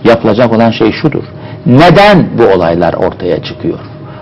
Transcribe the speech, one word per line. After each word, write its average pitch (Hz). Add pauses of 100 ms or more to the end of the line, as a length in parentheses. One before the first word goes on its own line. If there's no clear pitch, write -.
Yapılacak 117
olan 113
şey 110
şudur. - (420)
Neden 165 (100)
bu 117 (120)
olaylar 85
ortaya 87
çıkıyor? - (420)